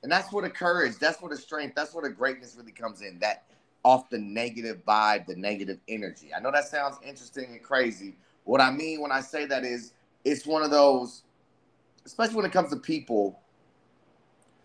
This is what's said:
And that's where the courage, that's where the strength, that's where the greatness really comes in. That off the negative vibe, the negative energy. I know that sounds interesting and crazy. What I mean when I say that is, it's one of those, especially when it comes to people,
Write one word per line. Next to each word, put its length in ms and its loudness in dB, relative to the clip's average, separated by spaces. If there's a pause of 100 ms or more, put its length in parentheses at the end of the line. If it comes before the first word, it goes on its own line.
And 80 -2
that's 220 2
where 100 0
the 60 -4
courage, 480 0
that's 240 0
where 80 -14
the 80 -8
strength, 360 -10
that's 200 -4
where 100 -8
the 100 -4
greatness 440 -4
really 160 -20
comes 280 -10
in. 180 -14
That 260 -2 (380)
off 260 6
the 80 -6
negative 680 -6
vibe, 400 4
the 120 -8
negative 500 -6
energy. 460 -10
I 60 -6
know 120 -4
that 160 2
sounds 340 -4
interesting 500 -14
and 120 -20
crazy. 540 -2 (260)
What 160 2
I 120 8
mean 280 -6
when 120 -4
I 100 0
say 240 -6
that 180 -2
is, 300 -8 (320)
it's 200 0
one 180 0
of 60 0
those, 540 6 (800)
especially 300 -2
when 100 0
it 60 -2
comes 200 4
to 40 -2
people, 680 -2 (1200)